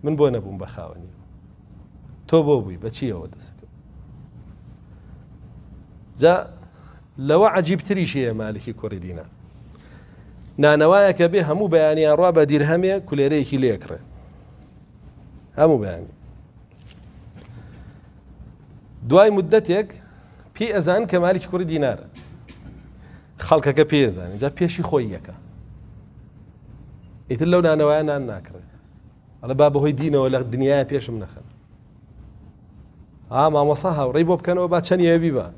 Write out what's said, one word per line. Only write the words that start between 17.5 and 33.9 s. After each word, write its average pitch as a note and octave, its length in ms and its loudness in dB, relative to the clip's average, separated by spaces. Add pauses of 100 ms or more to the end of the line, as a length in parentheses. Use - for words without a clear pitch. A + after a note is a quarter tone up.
دوای G3 280 8
مدەتێک G3+ 520 0 (680)
پێی A3+ 200 -4
ئەزان F3+ 340 0
کە F#3 140 0
مالکی F#3 280 0
کوڕی F3+ 220 -4
دینارە. C3 340 -4 (1400)
خەڵکەکە C#3+ 460 2
پێی C#3+ 160 2
ئەزانێ، F2+ 340 -8
جا C#3 160 -4
پێشی F3 320 -4
خۆی C3+ 260 -2
یەکە. - 200 -16 (1900)
ئیتر B2+ 240 -2
لەو F3+ 140 4
نانەوایە D3+ 420 2
نان C#3+ 220 -4
ناکڕێ. F2+ 320 -16 (800)
ئەڵێ: B2 180 -6
«با D3 140 6
بەهۆی C#3+ 280 2
دینەوە C#3+ 320 0
لە C3 60 0 (140)
دنیایە C3+ 380 0
پێشم A#2+ 320 -6
نەخەن.» - 240 -20 (1800)
ئا، C#3 220 2
مامۆسا D3 440 0